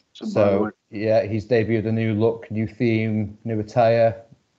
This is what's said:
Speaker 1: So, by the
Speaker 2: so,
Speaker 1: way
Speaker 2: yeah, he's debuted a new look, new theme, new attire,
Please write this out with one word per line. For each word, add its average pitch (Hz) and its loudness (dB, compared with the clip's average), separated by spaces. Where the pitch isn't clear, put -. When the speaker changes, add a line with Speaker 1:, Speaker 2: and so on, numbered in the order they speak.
Speaker 1:
So, - -16
by - -
the 214 -8
Speaker 2:
so, 101 2
Speaker 1:
way 104 -4
Speaker 2:
yeah, 110 0
he's 104 -6
debuted 110 0
a 113 -2
new 113 0
look, 113 -2
new 110 -4
theme, 110 -2
new 113 -4
attire, 113 2